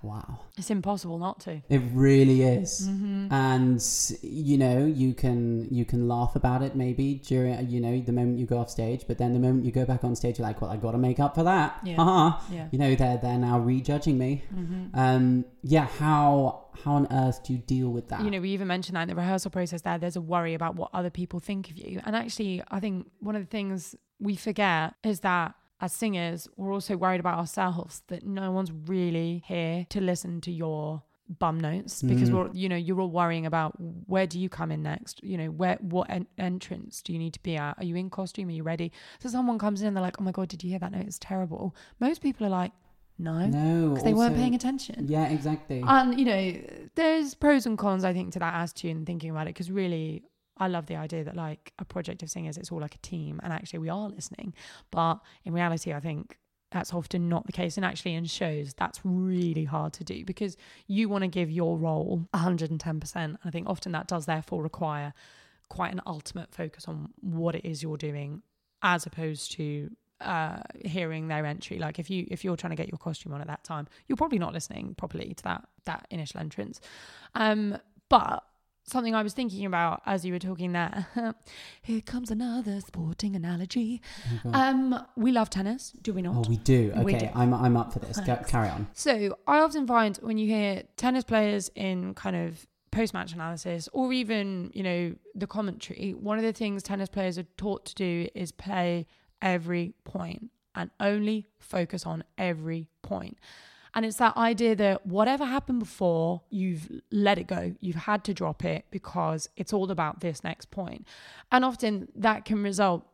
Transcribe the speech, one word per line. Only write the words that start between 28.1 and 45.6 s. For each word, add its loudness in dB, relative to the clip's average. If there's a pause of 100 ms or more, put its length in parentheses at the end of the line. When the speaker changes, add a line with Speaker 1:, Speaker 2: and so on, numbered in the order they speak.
Speaker 2:
no -4
one's 0
really -2
here -2
to -2
listen -2
to -8
your -4 (360)
bum 2
notes -4
because 6
Speaker 1:
Mm. 6
Speaker 2:
we're, 2
you -2
know, 0
you're 0
all 0
worrying 2
about 0 (320)
where 2
do -4
you 0
come -4
in -2
next? -6
You -6
know, -4
where, 2
what 0
en-, -4 (100)
entrance -6
do -8
you -2
need -4
to -16
be -2
at? -4
Are -6
you -4
in -4
costume? -6
Are -4
you -6
ready? -4 (280)
So -8
someone 2
comes 0
in 2
and 0
they're 2
like, -2
"Oh -2
my 0
God, -2
did -12
you -2
hear -2
that -6
note? -4
It's -10
terrible." -4 (240)
Most 2
people 0
are 2
like, 0 (460)
"No," 0
Speaker 1:
No, 4
Speaker 2:
'cause -2
they 6
weren't 6
Speaker 1:
also 2
Speaker 2:
paying 4
attention. -2
Speaker 1:
Yeah, 4
exactly. -2